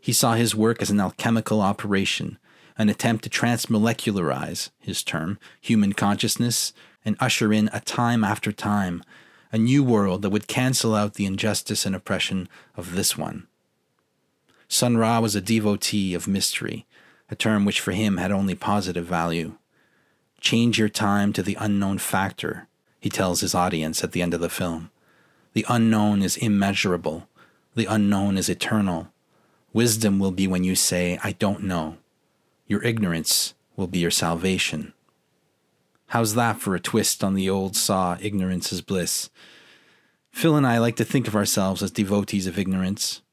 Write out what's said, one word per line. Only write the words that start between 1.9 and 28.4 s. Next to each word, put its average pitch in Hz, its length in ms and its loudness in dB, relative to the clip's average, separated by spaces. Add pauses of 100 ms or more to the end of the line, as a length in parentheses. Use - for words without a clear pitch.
an 110 100 4
attempt 117 360 0
to 120 60 -8
transmolecularize, 104 1500 0
his - 240 -8
term, 82 360 -4 (220)
human 104 340 2
consciousness 110 800 0 (320)
and 107 140 -2
usher 120 340 2
in 107 200 4
a - 80 -6
time 120 420 0
after 104 300 -2
time, 98 500 -2 (520)
a 113 40 0
new 131 260 4
world 101 380 2
that 101 80 0
would 101 180 -2
cancel 123 460 0
out 104 180 0
the 101 140 -2
injustice 104 580 -2
and 95 100 -2
oppression 92 540 -4 (260)
of 87 200 -10
this 92 240 -2
one. - 280 -10 (1200)
Sun 120 300 2
Ra 113 240 4
was 107 160 0
a 98 60 -2
devotee 101 720 0
of 85 120 -6
mystery, - 600 -4 (440)
a 101 60 -10
term 104 300 2
which 98 120 0
for - 140 -4
him 101 240 0
had 92 160 -2
only 98 220 0
positive 90 500 -2
value. 85 540 -4 (840)
"Change 117 380 2
your 107 100 2
time 101 460 2
to 98 80 -2
the 98 180 -4
unknown 101 380 0
factor," - 680 -4 (320)
he - 120 -4
tells 90 320 0
his 92 120 -2
audience 87 480 0
at 87 100 -4
the 90 100 -2
end 87 100 0
of 85 80 -2
the 85 80 -2
film. 82 420 -6 (640)
"The - 160 -2
unknown 107 540 4
is 95 160 -2
immeasurable. 98 920 0 (460)
The 113 100 0
unknown 101 540 2
is 90 100 -2